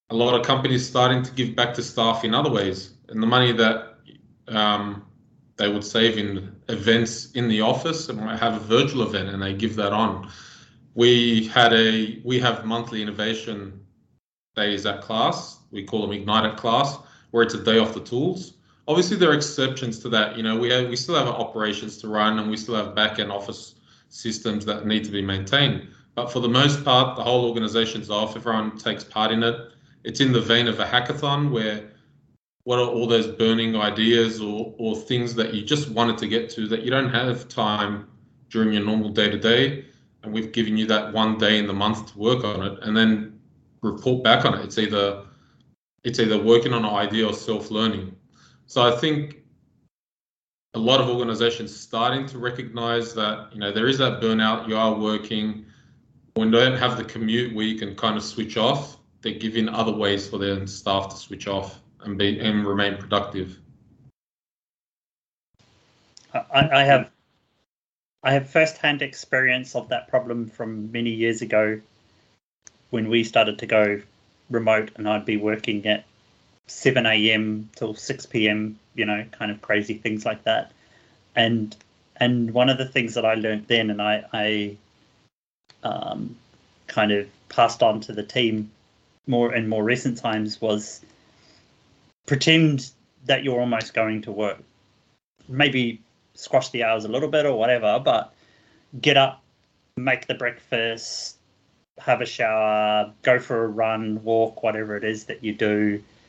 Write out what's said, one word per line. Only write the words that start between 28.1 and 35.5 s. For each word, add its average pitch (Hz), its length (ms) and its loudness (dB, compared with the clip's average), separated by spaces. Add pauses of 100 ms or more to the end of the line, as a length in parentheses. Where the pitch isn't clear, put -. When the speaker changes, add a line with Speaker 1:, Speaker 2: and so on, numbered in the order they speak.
Speaker 1:
off. 107 260 -4
Everyone 110 400 -4
takes - 260 -6
part 110 280 -2
in 113 120 2
it. 117 140 2 (480)
It's - 160 -6
in 131 120 4
the 120 80 4
vein 117 280 2
of 110 120 -2
a 101 40 -2
hackathon, 143 640 0
where 107 400 -4 (720)
what 123 140 2
are 123 80 4
all 117 200 0
those 113 200 4
burning 113 480 2
ideas 110 680 4
or, 107 380 -6
or 110 160 -2
things 120 400 -4
that 110 200 -2